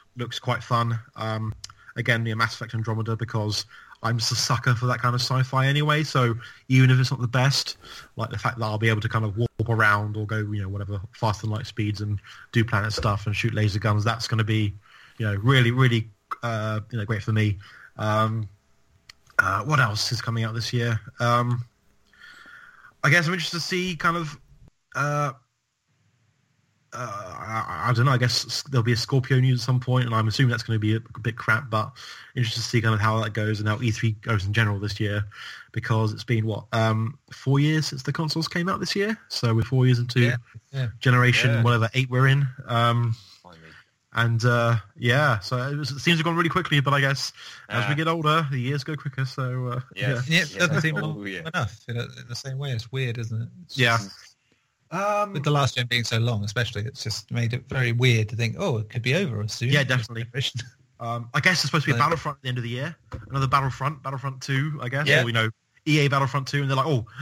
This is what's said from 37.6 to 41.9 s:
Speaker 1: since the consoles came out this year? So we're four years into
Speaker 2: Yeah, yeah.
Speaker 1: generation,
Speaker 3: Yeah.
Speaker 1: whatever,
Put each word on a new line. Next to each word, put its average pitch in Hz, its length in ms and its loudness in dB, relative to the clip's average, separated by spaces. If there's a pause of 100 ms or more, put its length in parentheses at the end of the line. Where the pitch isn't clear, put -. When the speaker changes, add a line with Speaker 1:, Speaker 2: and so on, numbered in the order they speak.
Speaker 1:
since 131 160 -8
the 147 100 -4
consoles 160 340 -2
came 175 220 -2
out 190 100 -2
this - 160 -4
year? 208 220 0 (100)
So - 280 0
we're 113 80 4
four 127 220 2
years 123 140 6
into 120 220 -2
Speaker 2:
Yeah, 120 160 4 (340)
yeah. 131 160 -4 (120)
Speaker 1:
generation, 123 500 4
Speaker 3:
Yeah. 117 140 4
Speaker 1:
whatever, 117 320 4